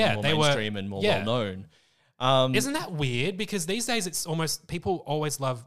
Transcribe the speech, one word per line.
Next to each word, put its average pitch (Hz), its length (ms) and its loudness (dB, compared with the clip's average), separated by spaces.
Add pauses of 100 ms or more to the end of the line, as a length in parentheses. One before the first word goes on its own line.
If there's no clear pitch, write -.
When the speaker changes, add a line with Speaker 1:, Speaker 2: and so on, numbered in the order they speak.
Speaker 1:
Yeah, 143 100 4
Speaker 2:
more 104 80 -2
Speaker 1:
they 147 100 4
were, 151 120 4
Speaker 2:
mainstream 110 300 2
and 98 140 -6
more 98 140 -4
Speaker 1:
yeah. 202 140 4
Speaker 2:
well - 80 -4
known. 107 420 -2 (520)
Um, 131 360 4
Speaker 1:
Isn't - 180 0
that - 180 -4
weird? 147 460 0
Because 202 280 -4
these 220 200 -2
days 226 220 0
it's - 200 -6
almost, 160 400 -4
people 175 400 -2
always 151 320 -2
love 127 280 -2